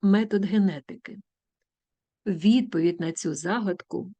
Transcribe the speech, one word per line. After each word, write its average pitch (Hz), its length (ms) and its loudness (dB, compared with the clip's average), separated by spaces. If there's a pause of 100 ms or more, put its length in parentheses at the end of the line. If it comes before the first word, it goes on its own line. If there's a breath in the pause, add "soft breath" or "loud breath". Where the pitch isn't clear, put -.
Метод 208 420 2
генетики. 190 720 -2 (1080)
Відповідь 175 720 2
на 165 120 -4
цю 160 220 -6
загадку 185 840 -6